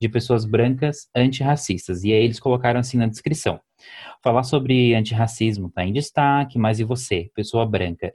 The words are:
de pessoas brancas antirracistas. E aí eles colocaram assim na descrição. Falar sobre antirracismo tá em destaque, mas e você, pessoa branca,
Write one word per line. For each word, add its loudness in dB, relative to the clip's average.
de 0
pessoas 0
brancas 0
antirracistas. -2
E 2
aí 6
eles -2
colocaram 0
assim -4
na 2
descrição. -4
Falar 2
sobre 2
antirracismo 0
tá -4
em -2
destaque, 0
mas 2
e 0
você, -4
pessoa -2
branca, -4